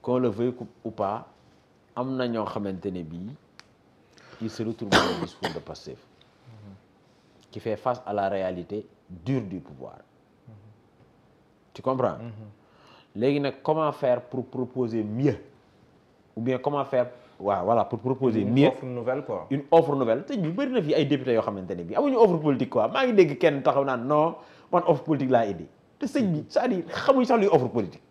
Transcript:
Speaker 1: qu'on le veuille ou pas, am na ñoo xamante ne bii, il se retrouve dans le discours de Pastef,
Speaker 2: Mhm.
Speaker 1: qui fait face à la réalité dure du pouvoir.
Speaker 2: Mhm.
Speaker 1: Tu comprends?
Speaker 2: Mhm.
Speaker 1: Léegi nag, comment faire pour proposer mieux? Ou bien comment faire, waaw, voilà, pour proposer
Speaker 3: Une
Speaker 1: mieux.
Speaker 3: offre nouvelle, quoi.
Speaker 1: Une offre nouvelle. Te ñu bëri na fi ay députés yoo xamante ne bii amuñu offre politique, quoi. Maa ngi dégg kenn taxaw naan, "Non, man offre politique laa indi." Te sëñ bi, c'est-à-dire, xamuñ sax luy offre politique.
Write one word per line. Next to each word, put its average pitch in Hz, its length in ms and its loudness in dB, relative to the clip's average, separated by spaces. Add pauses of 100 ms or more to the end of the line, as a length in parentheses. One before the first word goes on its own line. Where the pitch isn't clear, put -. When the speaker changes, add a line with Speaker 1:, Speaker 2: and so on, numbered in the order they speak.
Speaker 1:
qu'on 127 160 0
le 127 100 2
veuille 120 260 -2 (300)
ou 117 60 -6
pas, 107 360 -6 (680)
am 131 200 -4
na 127 120 -2
ñoo 113 160 -2
xamante 98 420 -6
ne 92 160 -6
bii, 85 280 -12 (1120)
il 110 80 -6
se - 120 -8
retrouve 110 280 -6
dans 92 80 4
le 87 260 0
discours - 300 -8
de 82 40 -8
Pastef, - 400 -14
Speaker 2:
Mhm. - 760 -20 (760)
Speaker 1:
qui 107 100 -12
fait 107 160 -4
face 123 300 -2
à 101 60 -6
la 101 160 0
réalité 95 580 -4 (220)
dure 101 340 -4
du 95 180 -8
pouvoir. 64 360 -16 (520)
Speaker 2:
Mhm. 113 60 -20 (1200)
Speaker 1:
Tu - 80 -14
comprends? 127 360 0
Speaker 2:
Mhm. 117 120 -12 (840)
Speaker 1:
Léegi 139 240 2
nag, 139 220 -2
comment 156 300 0
faire 123 300 0
pour 127 240 -8
proposer 117 560 -4
mieux? 113 340 0 (1000)
Ou 110 40 -8
bien 123 180 -2
comment 143 260 -2
faire, 123 260 0 (300)
waaw, 95 240 0
voilà, 110 200 4
pour 113 140 -4
proposer 123 440 0
Speaker 3:
Une 101 120 0
Speaker 1:
mieux. 139 140 8
Speaker 3:
offre - 180 -2
nouvelle, 127 380 -4
quoi. 87 260 -6
Speaker 1:
Une 139 200 -2
offre 156 260 6
nouvelle. 127 280 2
Te 285 100 -6
ñu 170 180 -2
bëri 262 200 -2
na 254 100 2
fi 151 120 0
ay 147 120 2
députés 131 280 0
yoo 110 80 4
xamante 95 280 -6
ne 87 120 -6
bii 85 140 -6
amuñu 277 200 2
offre 202 220 6
politique, 139 320 0
quoi. 110 180 2
Maa 117 180 0
ngi 247 80 0
dégg 160 240 4
kenn 143 240 2
taxaw 139 220 2
naan, 123 220 -4
"Non, 151 300 2 (340)
man 175 160 2
offre 156 160 4
politique 131 280 -2
laa 117 160 6
indi." 87 200 -8 (320)
Te 294 80 -6
sëñ 226 260 0
bi, 151 160 -2
c'est-à-dire, 208 380 0
xamuñ 269 400 2
sax 240 140 4
luy 196 80 4
offre 127 200 4
politique. 104 320 -4 (100)